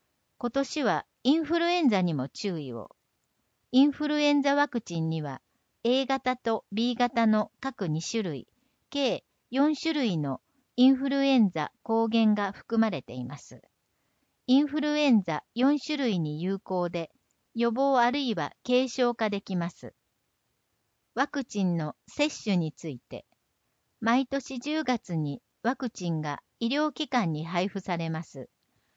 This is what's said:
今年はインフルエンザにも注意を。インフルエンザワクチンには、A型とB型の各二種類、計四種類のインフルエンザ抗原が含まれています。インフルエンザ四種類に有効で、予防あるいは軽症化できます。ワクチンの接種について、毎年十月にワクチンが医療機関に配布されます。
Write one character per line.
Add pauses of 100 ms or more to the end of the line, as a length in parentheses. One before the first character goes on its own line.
(380)
今
年
は (200)
イ
ン
フ
ル
エ
ン
ザ
に
も
注
意
を。 (760)
イ
ン
フ
ル
エ
ン
ザ
ワ
ク
チ
ン
に
は、 (420)
A
型
と
B
型
の
各
二
種
類、 (400)
計 (260)
四
種
類
の (360)
イ
ン
フ
ル
エ
ン
ザ (120)
抗
原
が
含
ま
れ
て
い
ま
す。 (840)
イ
ン
フ
ル
エ
ン
ザ (100)
四
種
類
に
有
効
で、 (440)
予
防
あ
る
い
は (120)
軽
症
化
で
き
ま
す。 (1200)
ワ
ク
チ
ン
の (120)
接
種
に
つ
い
て、 (760)
毎
年
十
月
に (220)
ワ
ク
チ
ン
が (200)
医
療
機
関
に
配
布
さ
れ
ま
す。 (480)